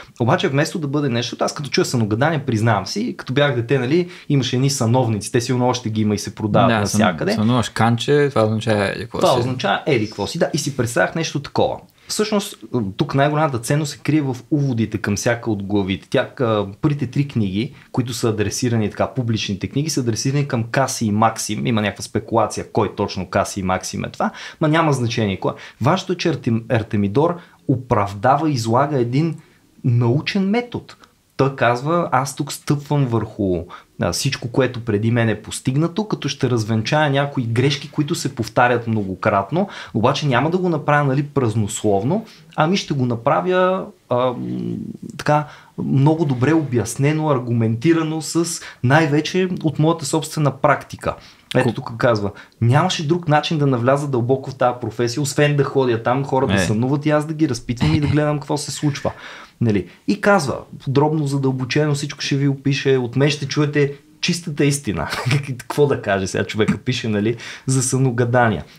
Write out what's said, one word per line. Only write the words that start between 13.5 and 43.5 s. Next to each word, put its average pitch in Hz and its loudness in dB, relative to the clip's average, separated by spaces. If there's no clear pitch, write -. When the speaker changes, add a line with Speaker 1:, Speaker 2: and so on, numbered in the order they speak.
Speaker 1:
ценност 147 -2
се - -14
крие 151 0
в 131 -2
уводите 123 0
към 101 -2
всяка 117 -2
от 101 -2
главите. 98 -2
Тя, 127 0
а, 107 0
първите 143 0
три 143 -2
книги, 107 -2
които 120 -2
са 117 -2
адресирани 104 0
така, 95 -2
публичните 107 -4
книги, 147 -2
са 143 -2
адресирани 135 -2
към 113 -2
Каси 123 -2
и 104 2
Максим. 110 0
Има 113 0
някаква 101 -2
спекулация 107 -2
кой 104 0
точно 95 -4
Каси 98 -2
и - -4
Максим 92 -2
е - -6
това, 208 -2
ма 156 2
няма 156 4
значение 113 0
кой. - -4
Важното 180 0
е, 170 -2
че - -2
Артем-, 117 -2
Артемидор 113 0
оправдава, 117 2
излага 131 0
един 139 0
научен 123 2
метод. 240 -2
Той 135 2
казва: 143 2
„Аз 135 0
тук 147 -6
стъпвам 143 0
върху, 101 0
а, 87 0
всичко, - -4
което 120 0
преди 113 0
мен 113 2
е 101 -2
постигнато, 165 -2
като - -4
ще 127 -2
развенчая 117 0
някои 139 0
грешки, 123 0
които 156 -2
се - -6
повтарят 120 2
многократно, 104 0
обаче 139 2
няма 135 2
да 185 2
го 180 0
направя, 147 2
нали, 139 2
празнословно, 113 0
ами 165 2
ще 170 -4
го 127 0
направя, 180 0